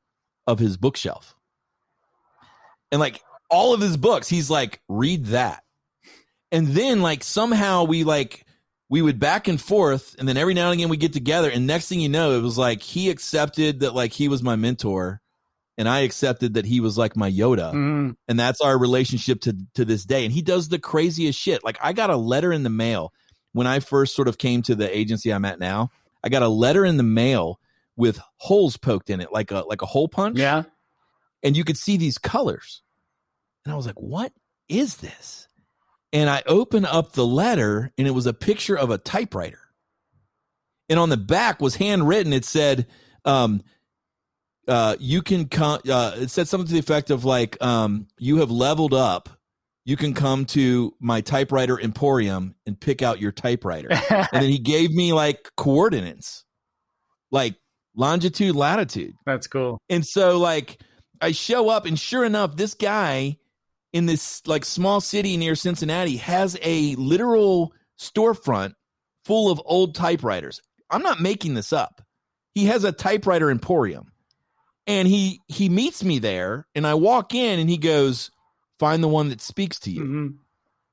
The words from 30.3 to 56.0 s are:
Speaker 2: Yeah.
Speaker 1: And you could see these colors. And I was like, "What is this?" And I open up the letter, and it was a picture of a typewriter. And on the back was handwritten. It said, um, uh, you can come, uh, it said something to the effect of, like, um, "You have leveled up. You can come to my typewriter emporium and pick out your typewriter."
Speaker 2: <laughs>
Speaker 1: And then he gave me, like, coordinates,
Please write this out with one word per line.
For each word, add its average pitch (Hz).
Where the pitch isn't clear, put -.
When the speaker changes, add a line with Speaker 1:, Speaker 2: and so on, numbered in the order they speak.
Speaker 2:
Yeah. 147
Speaker 1:
And 143
you 165
could 156
see 202
these 165
colors. -
And 147
I 151
was 131
like, 104
"What 156
is 226
this?" -
And 147
I 139
open 196
up 160
the 123
letter, 127
and 135
it 139
was 123
a 117
picture 202
of 131
a 104
typewriter. 95
And 160
on 165
the 143
back 170
was -
handwritten. 190
It 127
said, 139
um, 120
uh, 113
you 143
can 170
come, 151
uh, 120
it 127
said 175
something 185
to 165
the 165
effect 147
of, 127
like, 123
um, 110
"You 143
have 139
leveled 139
up. 107
You 135
can 147
come 135
to 123
my 117
typewriter 131
emporium 107
and 104
pick 139
out 113
your 101
typewriter." 92
Speaker 2:
<laughs> -
Speaker 1:
And 190
then 135
he 139
gave 151
me, 175
like, 151
coordinates, 139